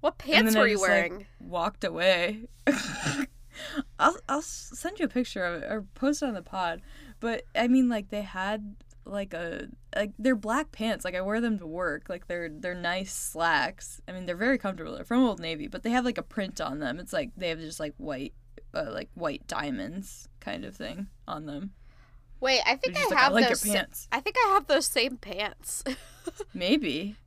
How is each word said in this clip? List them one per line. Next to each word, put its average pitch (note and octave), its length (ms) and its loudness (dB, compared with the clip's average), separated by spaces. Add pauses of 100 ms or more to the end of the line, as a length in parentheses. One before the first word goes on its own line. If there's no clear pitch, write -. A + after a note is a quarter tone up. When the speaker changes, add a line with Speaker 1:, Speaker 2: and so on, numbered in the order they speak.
Speaker 1:
What D4 140 2 (100)
Speaker 2:
And C#4+ 80 0
Speaker 1:
pants A3+ 220 6
Speaker 2:
then G#3+ 60 8
Speaker 1:
were - 60 8
Speaker 2:
I - 40 6
Speaker 1:
you G#3 60 4
Speaker 2:
just, F#3+ 60 2
like, F#3 80 4 (200)
Speaker 1:
wearing? G3 160 -10 (140)
Speaker 2:
walked F3 440 -2
away. F#3 680 2
<laughs> - 120 -2 (1300)
I'll, E4+ 180 6 (120)
I'll C#4 100 0
s-, - 360 -10
send F#4 240 -6
you F4 60 2
a B3+ 40 2
picture A#3 360 -2
of F3 180 -4
it - 80 -6
or G#3+ 120 -2 (120)
post C#4+ 280 2
it D4 40 0
on A#3+ 80 -2
the F#3 80 -6
pod. F3 380 -2 (400)
But, A#3 220 -2 (120)
I A#3 140 4
mean, B3+ 220 8
like, G#3 180 -2
they G#3 140 -4
had, G3+ 540 -4 (280)
like, G3 300 -6
a, E3+ 340 -6 (260)
like, G#3 240 0
they're B3+ 180 4
black A3 360 -2
pants. A3 320 -2
Like, F3+ 100 -4
I F3+ 60 0
wear G3+ 220 0
them A3 160 0
to F3 80 -10
work. D#3+ 420 -4
Like, F3+ 200 -10
they're, F3 200 -4
they're D#3 260 -6
nice F3+ 400 -2
slacks. D#3+ 920 0
I F3+ 40 -10
mean, F#3 120 -8
they're F3 120 -4
very A#3+ 200 2
comfortable. E3+ 380 -6
They're - 100 -10
from B3 200 4
Old G3+ 160 2
Navy, E3 280 -6
but F3+ 140 -8
they A3+ 80 0
have, B3 160 4
like, B3 120 0
a - 40 -6
print - 400 -6
on C#3+ 160 -4
them. C3+ 200 -4
It's F3+ 140 -10
like, D3+ 240 0
they F3+ 140 -2
have D#3+ 100 -4
just, D#3 200 -10
like, D3+ 180 -4
white, C#3 340 -8 (400)
uh, D#3+ 180 -2
like, - 240 -8
white E3 320 -6
diamonds D3 840 -6 (120)
kind - 240 -8
of F#3+ 100 -12
thing G3 340 -10 (200)
on D#3 160 -6
them. D3 280 -8 (680)
Speaker 1:
Wait, B3+ 240 4
I B3 120 4
think B4+ 180 -2
Speaker 2:
They're D5 80 0
just A4+ 100 2
Speaker 1:
I - 20 2
Speaker 2:
like, C#4+ 60 6
"I B3+ 40 10
Speaker 1:
have C#4 100 6
Speaker 2:
like A#3 80 8
your B3 80 6
Speaker 1:
those A3 100 2
sa-, G#3 140 0
Speaker 2:
pants." - 360 -4
Speaker 1:
I B3 100 0
think - 220 -4
I G#4+ 120 6
have G4+ 120 4
those C#4+ 200 4
same B3+ 320 0
pants. - 680 -8 (340)
<laughs> - 360 -12
Speaker 2:
Maybe. F#3+ 640 0 (100)